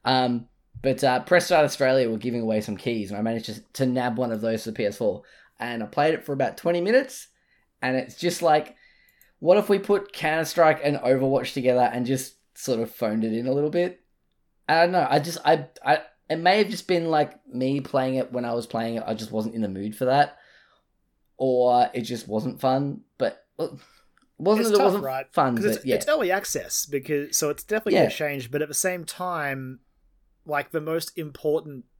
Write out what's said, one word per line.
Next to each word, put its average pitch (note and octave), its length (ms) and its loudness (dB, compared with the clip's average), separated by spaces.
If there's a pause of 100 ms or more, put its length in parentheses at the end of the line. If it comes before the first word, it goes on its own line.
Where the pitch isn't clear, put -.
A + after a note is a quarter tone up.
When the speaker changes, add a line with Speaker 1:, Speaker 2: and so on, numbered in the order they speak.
Speaker 1:
Um, B2 420 2 (340)
but, C3 220 0
uh, B2+ 220 2
Press F3 220 4
Start D#3+ 180 6
Australia C3 440 2
were A2+ 100 -2
giving A#2+ 240 -4
away A2 180 2
some G#2 160 -6
keys, G#2+ 340 -4
and G2+ 80 -6
I G#2 40 -2
managed A2+ 240 -2
to, G#2+ 140 -12 (120)
to C3+ 140 0
nab B2 300 0
one B2 140 -2
of A2 100 -4
those A2+ 220 -2
for A2+ 80 -8
the G#2+ 60 -10
P A2+ 100 0
S G2+ 120 -2
four. G2+ 240 0 (360)
And A#2 240 -6
I G#2+ 40 -6
played D3+ 280 2
it - 100 -8
for D3 80 -6
about C3+ 240 -2
twenty F3 240 -2
minutes, A3+ 460 0 (560)
and B2+ 140 -2
it's C3 180 -6
just E3+ 280 -2
like, D#3 340 2 (640)
what E3+ 160 6
if G#3+ 120 0
we G3+ 100 4
put G3+ 340 -2
Counter-Strike D#3 720 2
and C#3+ 140 0
Overwatch C3 560 0
together B2 400 2
and B2 120 -4
just C3 300 -4 (200)
sort A#2 260 -4
of A2 120 -6
phoned A2 300 -2
it A2 100 -2
in A#2+ 140 -4
a C3 60 -2
little D3 180 0
bit? F3 300 -2 (680)
I D#3+ 120 4
don't F3 100 6
know. F3 180 2
I C#3+ 120 4
just, E3 240 -8
I, D3 240 4 (160)
I, D3+ 160 4 (280)
it E3 120 -2
may F#3 180 6
have G3+ 120 2
just - 180 -8
been, E3+ 200 2
like, D3+ 380 0
me C3 340 -2
playing C3 360 0
it - 160 -2
when B2 120 -4
I A#2+ 80 -4
was A#2 140 -4
playing A#2 300 -4
it. A2 100 -6
I A2 80 -4
just G#2+ 160 -10
wasn't A2 240 -4
in A2+ 80 -2
the G#2 60 -2
mood G2 260 -6
for C3 120 -2
that. C#3+ 320 2 (1000)
Or B2 580 4
it B2 60 -2
just A#2 260 -8
wasn't A2 340 -4
fun, C#3 420 0 (140)
but, - 300 -4 (100)
well, D3+ 220 -6 (600)
wasn't G#3+ 280 2
Speaker 2:
It's A3 40 0
Speaker 1:
that G#3 40 4
it G3+ 40 6
Speaker 2:
tough, F#3+ 80 4
Speaker 1:
wasn't G3 180 2
Speaker 2:
right? C3 280 -6
Speaker 1:
fun, C3+ 220 2
Speaker 2:
'Cause A2+ 120 0
Speaker 1:
but A2 100 2
Speaker 2:
it's, - 100 -14
Speaker 1:
yeah. B2+ 80 2
Speaker 2:
it's - 140 -2
early C4+ 240 2
access, - 520 -4
because, C#3+ 520 -4
so D3+ 120 0
it's D3 140 -6
definitely G#3+ 320 -2
Speaker 1:
Yeah. F#3 120 6
Speaker 2:
gonna - 80 -2
change, C#3+ 360 -6
but D3 100 -2
at D3+ 60 -2
the D3 80 -12
same F3+ 300 -2
time, C#3 760 -6 (680)
like, C#3+ 280 -4
the D#3+ 80 -2
most D#3+ 360 -4
important D3+ 680 -4 (160)